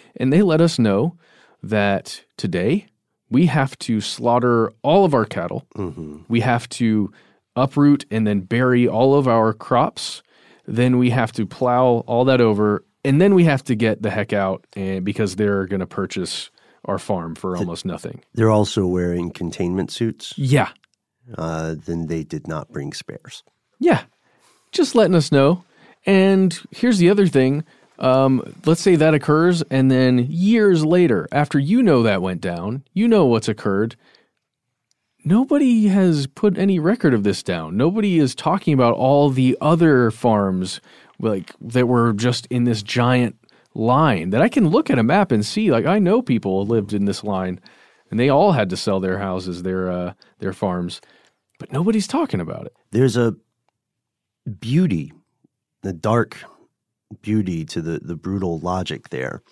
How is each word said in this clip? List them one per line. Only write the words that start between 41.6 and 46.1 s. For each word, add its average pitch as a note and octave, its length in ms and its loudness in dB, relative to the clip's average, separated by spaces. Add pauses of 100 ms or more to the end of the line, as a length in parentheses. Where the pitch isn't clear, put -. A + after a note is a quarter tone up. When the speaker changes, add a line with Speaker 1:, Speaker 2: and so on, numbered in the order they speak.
Speaker 1:
that A#2+ 260 0
were A#2+ 240 2
just A#2+ 360 -2
in B2 160 -2
this A2 180 -2
giant B2 540 0 (400)
line A2+ 540 2
that A2+ 120 2
I A3+ 60 2
can G#3 200 0
look A#3+ 220 0
at B2+ 80 2
a A2+ 40 2
map E3+ 300 0
and G#2 120 0
see. G#3 260 -2
Like, A#2 160 0
I F#3+ 120 2
know G#3 220 2